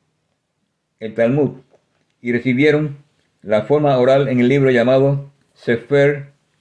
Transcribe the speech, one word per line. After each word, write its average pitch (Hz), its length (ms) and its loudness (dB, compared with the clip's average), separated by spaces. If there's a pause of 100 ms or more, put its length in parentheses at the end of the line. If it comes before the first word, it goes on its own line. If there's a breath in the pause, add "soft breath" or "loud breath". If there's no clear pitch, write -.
(1000)
el 110 160 -12
Talmud 127 460 -2 (640)
y 120 100 -6
recibieron 139 640 0 (460)
la 107 200 -2
forma 143 360 0
oral 131 300 2
en 123 120 0
el 123 80 2
libro 135 220 2
llamado 135 600 0 (220)
Sefer 139 800 -2 (280)